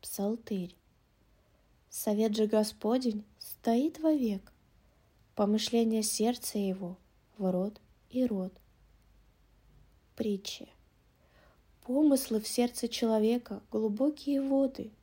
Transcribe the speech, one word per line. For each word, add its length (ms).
Псалтырь. 760
Совет 440
же 140
Господень 760
стоит 640
вовек, 540
помышление 680
сердца 580
его 380
в 140
род 300
и 160
род. 280
Притчи. 540
Помыслы 580
в 80
сердце 400
человека — 840
глубокие 720
воды 600